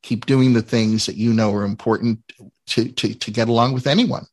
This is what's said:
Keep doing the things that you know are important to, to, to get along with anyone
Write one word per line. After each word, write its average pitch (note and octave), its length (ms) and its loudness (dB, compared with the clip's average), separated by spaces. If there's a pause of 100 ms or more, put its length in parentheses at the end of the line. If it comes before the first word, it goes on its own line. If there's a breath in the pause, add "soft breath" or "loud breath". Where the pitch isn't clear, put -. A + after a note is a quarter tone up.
Keep A2+ 240 -6
doing C3 280 4
the A2+ 80 2
things A2 440 0
that - 100 -8
you A2+ 160 0
know A2 220 2
are G2+ 100 -2
important A2 560 -2 (480)
to, B2 240 -2
to, - 220 -4
to - 160 -10
get A2+ 180 0
along A#2+ 260 2
with B2+ 120 -4
anyone G3 460 0